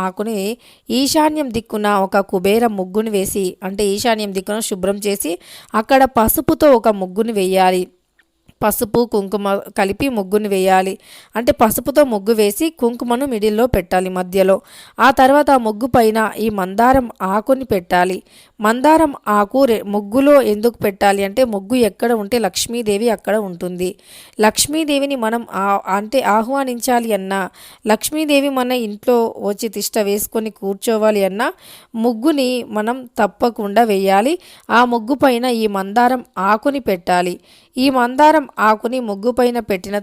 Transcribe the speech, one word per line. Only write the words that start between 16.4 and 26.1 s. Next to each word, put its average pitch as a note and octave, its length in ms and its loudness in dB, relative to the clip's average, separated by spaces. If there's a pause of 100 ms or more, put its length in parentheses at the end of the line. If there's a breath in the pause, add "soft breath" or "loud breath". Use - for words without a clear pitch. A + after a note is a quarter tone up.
ఈ A3 40 0 (120)
మందారం A#3 460 2 (280)
ఆకుని C4 380 -2
పెట్టాలి. F3+ 440 0 (440 soft breath)
మందారం C#4 520 4 (260)
ఆకు G#3 220 0 (100)
రె-, G#3+ 140 -2 (100)
ముగ్గులో A3+ 400 2 (180)
ఎందుకు G#3+ 320 -2
పెట్టాలి G3 440 0
అంటే, G#3+ 140 0 (120)
ముగ్గు G3 220 -4 (120)
ఎక్కడ A#3 220 -4 (120)
ఉంటే G3 140 -4 (100)
లక్ష్మీదేవి A3 720 -2
అక్కడ G3+ 200 -2 (120)
ఉంటుంది. F3+ 420 -6 (560 loud breath)
లక్ష్మీదేవిని C#4+ 800 -2
మనం A3 200 -4 (180)
ఆ-, G3+ 200 0 (160)
అంటే G#3+ 220 -2 (160)